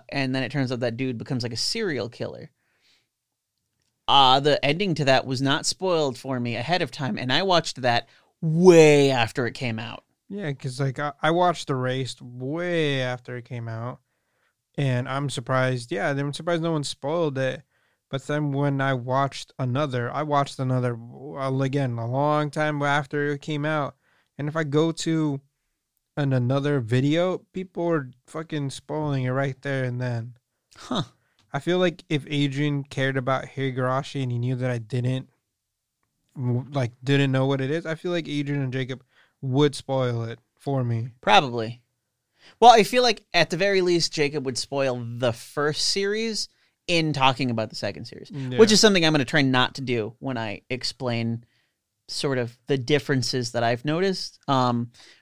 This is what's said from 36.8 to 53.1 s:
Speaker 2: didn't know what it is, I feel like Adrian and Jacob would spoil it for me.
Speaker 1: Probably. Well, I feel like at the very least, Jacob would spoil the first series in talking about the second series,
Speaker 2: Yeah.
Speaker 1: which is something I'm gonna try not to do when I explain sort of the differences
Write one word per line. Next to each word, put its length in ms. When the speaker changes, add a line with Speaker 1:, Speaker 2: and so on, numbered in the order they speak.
Speaker 2:
didn't 280
know 140
what 140
it 100
is, 160
I 80
feel 160
like 180
Adrian 340
and 100
Jacob 320
would 360
spoil 480
it 160
for 240
me. 280
Speaker 1:
Probably. 600
Well, 140
I 100
feel 220
like 280
at 180
the 60
very 260
least, 300
Jacob 340
would 120
spoil 460
the 280
first 560
series 600
in 260
talking 380
about 200
the 60
second 300
series, 260
Speaker 2:
Yeah. 260
Speaker 1:
which 140
is 80
something 240
I'm 80
gonna 120
try 180
not 340
to 40
do 380
when 180
I 340
explain 760
sort 300
of 280
the 120
differences 760